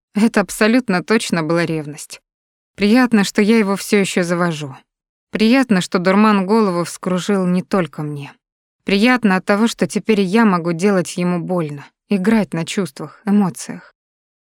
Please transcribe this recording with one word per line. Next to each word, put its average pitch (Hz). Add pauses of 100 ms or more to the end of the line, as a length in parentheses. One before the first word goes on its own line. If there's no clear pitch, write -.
(160)
Это 220
абсолютно 214
точно 202
была 170
ревность. 151 (540)
Приятно, 220
что -
я 214
его 202
всё 202
ещё 190
завожу. 170 (560)
Приятно, 220
что -
дурман 196
голову 190
вскружил 180
не 180
только 175
мне. 147 (540)
Приятно 208
от 185
того, 208
что -
теперь 202
я 196
могу 175
делать 180
ему 175
больно, 160 (220)
играть 202
на 165
чувствах, -
эмоциях. 196 (640)